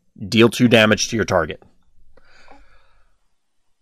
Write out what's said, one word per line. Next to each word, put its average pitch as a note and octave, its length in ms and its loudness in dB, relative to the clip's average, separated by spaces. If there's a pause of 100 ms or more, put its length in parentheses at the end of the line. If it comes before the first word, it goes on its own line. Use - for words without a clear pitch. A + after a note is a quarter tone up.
(280)
Deal G#2+ 220 4
two B2 180 0
damage G#2+ 420 2
to A#2 60 -10
your G2+ 100 -4
target. E2+ 360 -4 (2250)